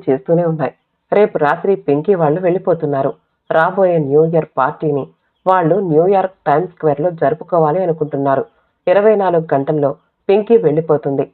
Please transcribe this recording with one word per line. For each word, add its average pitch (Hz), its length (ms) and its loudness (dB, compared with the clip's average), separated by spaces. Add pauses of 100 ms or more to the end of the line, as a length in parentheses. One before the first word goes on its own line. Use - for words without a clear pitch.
(100)
చేస్తూనే 165 340 0
ఉన్నాయి. 156 280 -4 (400)
రేపు 208 260 2
రాత్రి 151 360 0
పింకీ 190 400 0
వాళ్ళు 165 260 0
వెళ్ళిపోతున్నారు. 160 760 -2 (360)
రాబోయే 180 480 2
న్యూ 147 260 2
ఇయర్ 165 200 0 (140)
పార్టీని 143 500 -2 (380)
వాళ్ళు 180 280 2
న్యూయార్క్ 185 580 0 (140)
టైమ్స్ 165 260 0
స్క్వేర్‌లో 156 380 -2
జరుపుకోవాలి 165 720 -2
అనుకుంటున్నారు. 143 600 -2 (440)
ఇరవై 202 280 4
నాలుగు 175 380 0
గంటల్లో 139 420 -2 (320)
పింకీ 208 280 2
వెళ్ళిపోతుంది. 151 760 0